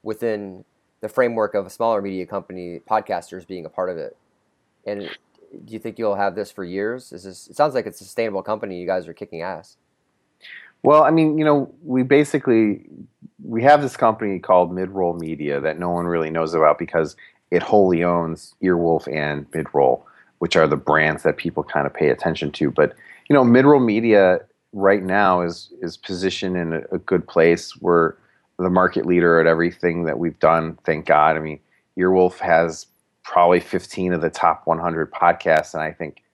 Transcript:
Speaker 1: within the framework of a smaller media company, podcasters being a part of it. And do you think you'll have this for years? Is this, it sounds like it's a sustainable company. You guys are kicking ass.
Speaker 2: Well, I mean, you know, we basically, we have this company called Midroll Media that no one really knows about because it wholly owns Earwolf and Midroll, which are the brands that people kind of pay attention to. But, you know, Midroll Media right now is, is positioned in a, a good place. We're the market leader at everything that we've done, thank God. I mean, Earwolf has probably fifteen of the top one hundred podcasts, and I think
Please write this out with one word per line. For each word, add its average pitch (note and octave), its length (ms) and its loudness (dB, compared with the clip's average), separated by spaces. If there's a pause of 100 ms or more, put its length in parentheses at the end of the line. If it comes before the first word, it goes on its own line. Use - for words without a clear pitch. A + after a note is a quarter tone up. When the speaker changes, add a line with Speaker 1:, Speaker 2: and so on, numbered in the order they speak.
Speaker 1:
within G#2 600 -6 (360)
the G#2+ 80 -10
framework A2+ 460 0
of G2+ 100 -2
a F#2+ 60 -16
smaller A2+ 320 -2
media F#2 240 -8
company, F2+ 640 -12
podcasters F#2+ 580 -4
being F2+ 180 -12
a D#2 60 -14
part F#2 180 -6
of F2+ 80 -8
it. D2+ 200 -12 (680)
And G2+ 240 -10 (560)
do A2+ 80 -20
you A2 60 -14
think A2 200 -14
you'll G#2 180 -2
have G2 180 -2
this G2+ 160 -8
for G2+ 120 -14
years? G2+ 480 -8
Is F2+ 140 -18
this, F#2+ 240 -20
it A#2 80 -18
sounds D3 180 0
like A#2 120 -2
it's G2+ 160 -14
a - 20 -20
sustainable G2 380 -6
company. G#2 360 -8
You F2 80 -10
guys F#2 220 -4
are E2 60 -18
kicking E2 260 -14
ass. E2+ 360 -12 (1040)
Speaker 2:
Well, D3+ 220 6
I C#3+ 60 4
mean, D#3 280 2
you D#3 60 0
know, D3 280 2 (100)
we B2+ 200 -2
basically, C3 840 2 (580)
we A#2 200 -6
have D3 180 6
this C3+ 160 -6
company G#2+ 420 -2
called F2+ 320 2
Midroll F#2 480 -4
Media D2 420 -6
that D#2 180 -4
no F2 120 -6
one F2 160 -4
really E2 240 -2
knows E2 220 -4
about D#2 260 4
because E2 380 -4 (340)
it F2 120 0
wholly F#2 420 2
owns E2+ 580 -4
Earwolf E2+ 500 0
and D2 400 -6
Midroll, C#2+ 500 0 (360)
which E2+ 160 -4
are D#2+ 120 4
the D2 100 0
brands D2+ 460 0
that D#2+ 160 0
people D#2+ 260 -6
kind C#2+ 220 -2
of - 80 -6
pay D2+ 160 0
attention D2+ 420 -4
to. C#2+ 180 -2
But, D2+ 240 0 (340)
you D3 60 4
know, C3+ 80 6
Midroll C3 420 6
Media G#2 560 4 (320)
right G2 300 2
now F#2 380 2
is, E2+ 400 -8
is - 160 -10
positioned F#2 600 -6
in E2 180 -4
a, D#2 80 -6 (100)
a F#2 60 -6
good F2 280 -2
place. E2+ 540 2
We're E2+ 340 2 (440)
the F2+ 120 -2
market F#2 360 0
leader E2+ 340 4
at D#2+ 60 4
everything E2+ 580 0
that D#2+ 140 -4
we've D#2+ 200 -6
done, D#2+ 460 0
thank D2+ 220 -2
God. D#2 300 4
I D#2 40 -6
mean, D#2 180 -10 (400)
Earwolf F#2 400 2
has E2 480 0 (380)
probably F2 360 4
fifteen F2+ 520 -6
of D#2+ 80 -2
the E2 100 -2
top - 360 -2
one E2 120 0
hundred E2 340 -4
podcasts, E2 600 0
and D#2 80 -6
I D#2 100 -6
think D#2 300 -14 (120)